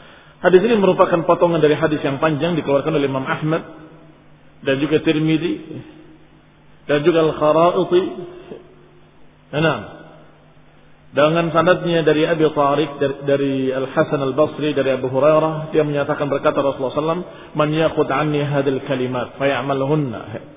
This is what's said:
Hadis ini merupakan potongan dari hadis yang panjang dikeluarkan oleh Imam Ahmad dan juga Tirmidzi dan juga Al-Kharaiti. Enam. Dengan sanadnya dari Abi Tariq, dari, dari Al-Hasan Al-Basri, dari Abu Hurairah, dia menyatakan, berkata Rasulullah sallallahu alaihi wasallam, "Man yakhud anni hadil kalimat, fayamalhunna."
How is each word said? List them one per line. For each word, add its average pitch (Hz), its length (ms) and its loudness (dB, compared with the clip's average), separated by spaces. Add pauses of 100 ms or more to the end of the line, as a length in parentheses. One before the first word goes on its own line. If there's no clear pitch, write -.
(440)
Hadis 180 160 8
ini 233 160 2
merupakan 180 480 4
potongan 170 400 2
dari 147 160 4
hadis 151 240 0
yang 139 160 -4
panjang 160 400 0
dikeluarkan 139 400 0
oleh 139 80 0
Imam 135 160 -4
Ahmad 156 400 -2 (960)
dan 135 240 -2
juga 151 160 0
Tirmidzi 160 560 0 (1300)
dan 147 240 0
juga 160 240 4
Al-Kharaiti. 170 680 2 (1500)
Enam. 143 480 -4 (1080)
Dengan 160 400 2
sanadnya 170 480 2
dari 156 240 2
Abi 160 160 -2
Tariq, 147 560 0
dari, 135 240 -2
dari 139 320 0 (160)
Al-Hasan 135 480 -2
Al-Basri, 139 560 0
dari 131 240 0
Abu 127 160 -4
Hurairah, 156 560 2
dia 151 160 2
menyatakan, 143 400 -2
berkata 143 400 0
Rasulullah 135 240 -2
sallallahu 160 320 -2
alaihi - 80 -14
wasallam, - 240 -20
"Man 151 160 0
yakhud 151 400 0
anni 147 320 -2
hadil 139 480 -2
kalimat, 127 480 -4
fayamalhunna." 135 1040 -2 (160)